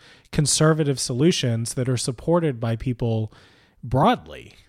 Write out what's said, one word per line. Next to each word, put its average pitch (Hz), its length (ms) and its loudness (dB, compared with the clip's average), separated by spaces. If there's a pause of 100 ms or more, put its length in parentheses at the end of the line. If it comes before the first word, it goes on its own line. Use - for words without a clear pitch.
(300)
conservative 156 680 2
solutions 123 760 0
that 127 140 -2
are 131 80 0
supported 147 640 -2
by 117 160 -2
people 113 560 -2 (500)
broadly. 127 720 0 (140)